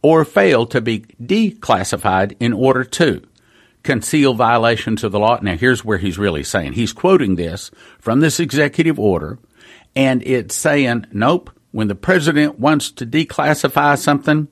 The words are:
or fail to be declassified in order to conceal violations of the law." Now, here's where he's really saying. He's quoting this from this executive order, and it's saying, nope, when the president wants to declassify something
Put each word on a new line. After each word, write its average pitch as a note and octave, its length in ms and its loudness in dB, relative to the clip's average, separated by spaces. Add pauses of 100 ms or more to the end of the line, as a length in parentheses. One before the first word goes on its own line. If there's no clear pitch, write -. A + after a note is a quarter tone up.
or D#3 240 4
fail D3 400 2
to A#2+ 160 -4
be A2 240 -4 (160)
declassified G#2 1200 0
in A#2 100 0
order B2+ 320 0
to B2+ 380 -2 (600)
conceal C3+ 520 0
violations A#2 720 0
of G2 80 -4
the G#2 60 0
law." A2+ 220 2
Now, F#2+ 140 -2
here's A#2+ 300 0
where G#2+ 140 0
he's F2+ 200 -4
really F2 240 -2
saying. D#2 300 -4
He's G#2+ 180 -2
quoting D#3 440 2
this E2+ 360 -8 (280)
from A#2 200 0
this D#3 220 2
executive D3+ 580 0
order, F#2 400 -2 (560)
and C3 280 2
it's B2+ 320 -4
saying, C3 580 0
nope, B2+ 360 0 (240)
when A2 160 -2
the G2+ 60 -4
president D3+ 640 0
wants D3 320 0
to - 140 -12
declassify D3 920 0
something D3 540 0